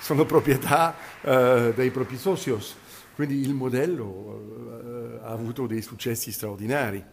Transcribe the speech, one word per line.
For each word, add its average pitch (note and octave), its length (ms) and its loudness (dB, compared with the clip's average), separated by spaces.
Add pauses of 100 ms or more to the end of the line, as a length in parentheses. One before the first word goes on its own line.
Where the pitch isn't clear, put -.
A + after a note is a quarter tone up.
sono D3+ 240 4
proprietà, D3 720 4 (280)
eh, B2 520 6
dei B2+ 160 2
propri B2+ 260 -4
socios, C3 600 -2 (400)
quindi C#3 240 0
il C#3 120 0
modello, A#2 1700 -4
eh, A2+ 60 -14
ha A2+ 40 -8
avuto A#2 360 -4
dei A2 160 -2
successi A#2 480 -4
straordinari. G#2+ 720 -2 (100)